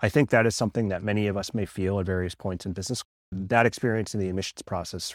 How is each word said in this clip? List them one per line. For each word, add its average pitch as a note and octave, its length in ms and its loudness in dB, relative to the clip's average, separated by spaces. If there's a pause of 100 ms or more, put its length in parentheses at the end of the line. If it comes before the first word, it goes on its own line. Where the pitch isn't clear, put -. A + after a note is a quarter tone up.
I A2 60 2
think C#3+ 220 4
that A2+ 160 6
is A2 80 4
something A2 340 0
that F#2 140 -2
many G#2 260 2
of G2 80 0
us G2 180 -4
may G#2+ 100 0
feel F#2+ 360 -2
at F#2 60 -2
various F#2 280 -2
points F#2 320 -6
in F#2+ 60 -4
business, G2 300 -6 (300)
that G2 320 4
experience A2 500 0
in G#2+ 60 -2
the F#2 80 0
admissions F#2 340 -6
process F2 520 -8